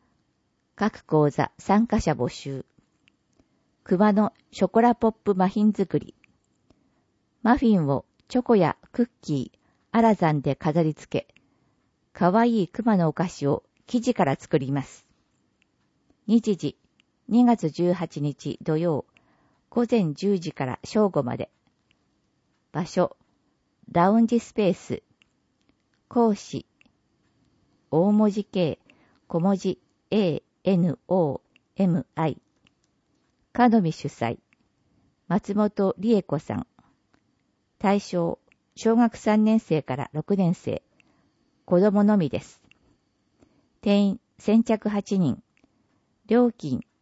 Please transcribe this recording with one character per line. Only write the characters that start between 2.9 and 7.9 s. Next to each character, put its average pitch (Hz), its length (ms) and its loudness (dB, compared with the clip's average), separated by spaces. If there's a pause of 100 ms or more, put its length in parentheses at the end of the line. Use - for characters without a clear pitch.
熊 202 280 2
野 208 220 0 (160)
シ - 140 -4
ョ 180 40 2
コ 226 140 2
ラ 240 120 4
ポ 226 140 0
ッ 220 40 -2
プ - 220 -2
マ 185 140 2
フ 208 120 -4
ィ 208 60 4
ン 214 60 4
作 185 260 -2
り。 - 160 -18 (1300)
マ 226 140 2
フ 254 100 0
ィ 208 140 4
ン 147 60 0
を 139 180 -2 (220)